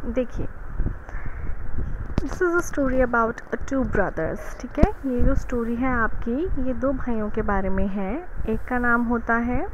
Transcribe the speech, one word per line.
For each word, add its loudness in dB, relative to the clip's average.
देखिए, -2
this -2
is 2
a 2
story 2
about 2
two -2
brothers, 0
ठीक -8
है? 4
ये 4
जो 6
story 0
है 0
आपकी, 0
ये 2
दो 0
भाइयों -2
के -2
बारे 0
में 4
है। -4
एक 0
का 0
नाम 4
होता 0
है 0